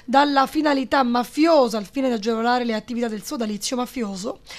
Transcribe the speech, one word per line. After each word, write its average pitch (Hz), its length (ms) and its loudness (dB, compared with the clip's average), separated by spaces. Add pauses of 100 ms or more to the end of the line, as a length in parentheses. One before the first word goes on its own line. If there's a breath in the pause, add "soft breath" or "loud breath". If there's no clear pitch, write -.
dalla 269 440 4
finalità 285 560 0
mafiosa 247 720 2
al 208 80 -6
fine 262 220 -4
di 247 80 0
agevolare 233 480 0
le 233 100 -2
attività 233 340 -4
del 214 140 -8
sodalizio 220 540 -6
mafioso. 233 640 -6 (200 loud breath)